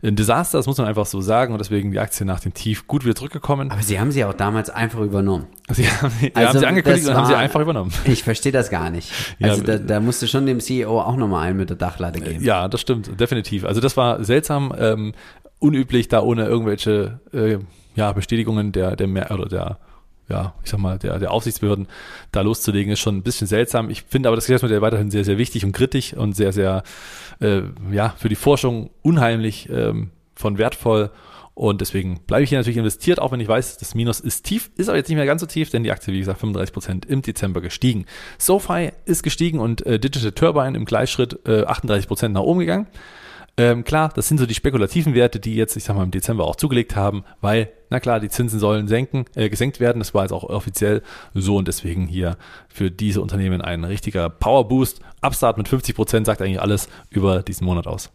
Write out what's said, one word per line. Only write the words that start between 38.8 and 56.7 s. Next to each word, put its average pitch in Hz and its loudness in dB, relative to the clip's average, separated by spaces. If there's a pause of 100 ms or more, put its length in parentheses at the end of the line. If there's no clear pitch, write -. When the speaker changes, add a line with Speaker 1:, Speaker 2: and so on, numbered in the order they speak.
Speaker 1:
ist 170 0
gestiegen 160 0
und, 113 -2
äh, 113 2
Digital 120 -2
Turbine 135 2
im 110 -4
Gleichschritt, 120 -2
äh, 110 4
achtunddreißig 101 0
Prozent 107 -2
nach 95 2
oben 170 4
gegangen. 180 0 (720)
Ähm, 120 4
klar, 156 0
das - -2
sind 151 4
so 127 4
die 113 -2
spekulativen 135 0
Werte, 120 4
die 110 -4
jetzt, 110 0
ich 104 -8
sag 101 -2
mal, 98 2
im 92 -2
Dezember 92 0
auch 78 0
zugelegt 127 0
haben, 101 0 (160)
weil, 107 0 (200)
na 127 -2
klar, 117 0
die 107 -6
Zinsen 110 -2
sollen 104 2
senken, 123 0 (100)
äh, 110 0
gesenkt 113 -2
werden. 120 2
Das - -6
war 101 4
jetzt 95 -2
auch 87 -6
offiziell 104 -2 (320)
so 98 2
und 95 0
deswegen 85 -4
hier 87 -2 (320)
für 95 -4
diese 98 0
Unternehmen 95 -2
ein 85 -4
richtiger 92 -4
Powerboost. 123 2 (220)
Upstart 127 0
mit 107 -2
fünfzig 127 -2
Prozent 110 2
sagt 107 0
eigentlich 95 -2
alles 101 0 (220)